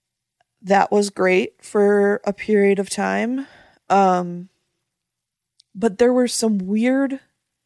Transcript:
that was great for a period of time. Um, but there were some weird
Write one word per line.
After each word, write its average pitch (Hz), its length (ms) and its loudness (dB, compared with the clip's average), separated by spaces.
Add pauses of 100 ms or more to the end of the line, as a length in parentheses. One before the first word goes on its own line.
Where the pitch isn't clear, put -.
(640)
that 190 280 2
was 208 160 2
great 185 520 0
for 202 640 0
a 208 80 -4
period 202 480 0
of 196 100 -6
time. 208 580 -4 (420)
Um, 180 580 0 (1300)
but 196 220 -4
there 240 160 4
were 247 160 0
some 220 280 -2
weird 254 640 -2 (460)